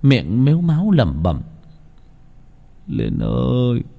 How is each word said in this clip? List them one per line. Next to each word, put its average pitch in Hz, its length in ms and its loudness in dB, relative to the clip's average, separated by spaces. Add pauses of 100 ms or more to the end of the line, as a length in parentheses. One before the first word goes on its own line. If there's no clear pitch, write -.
miệng 120 440 2
mếu 156 160 2
máo 170 300 0
lẩm 87 320 2
bẩm: 80 180 0 (1500)
Liên 55 320 -4
ơi 120 640 0 (160)